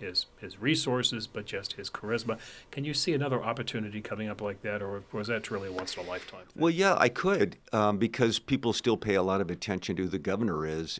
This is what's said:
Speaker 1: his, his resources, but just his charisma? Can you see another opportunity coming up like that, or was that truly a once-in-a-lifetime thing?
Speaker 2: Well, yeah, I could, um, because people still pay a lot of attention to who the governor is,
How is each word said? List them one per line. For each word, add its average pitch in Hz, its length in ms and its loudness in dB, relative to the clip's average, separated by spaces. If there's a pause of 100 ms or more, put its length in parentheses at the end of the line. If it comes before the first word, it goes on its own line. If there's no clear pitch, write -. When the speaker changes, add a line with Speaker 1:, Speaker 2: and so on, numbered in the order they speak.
Speaker 1:
his, 92 260 -2 (140)
his 98 200 -12
resources, 123 680 0
but 104 180 -8
just - 280 -6
his 98 140 -10
charisma? 113 480 -2 (360)
Can 139 120 -4
you 151 100 -4
see 170 180 2
another 135 280 2
opportunity 107 600 -4
coming 107 280 -6
up 104 120 -8
like 101 220 -4
that, 104 200 -2
or 98 300 -6
was 104 160 -4
that 113 160 0
truly 98 240 -4
a 92 40 -6
once-in-a-lifetime 92 680 -6
thing? 92 80 -20 (120)
Speaker 2:
Well, 170 100 6
yeah, 185 280 4
I 123 100 8
could, 175 500 2 (140)
um, 104 260 4
because 113 420 4
people 123 320 0
still 110 240 4
pay 104 180 2
a 95 80 4
lot 95 180 2
of 90 120 -2
attention 92 440 -4
to 92 60 0
who 92 60 0
the 95 100 -2
governor 95 480 0
is, 78 340 -4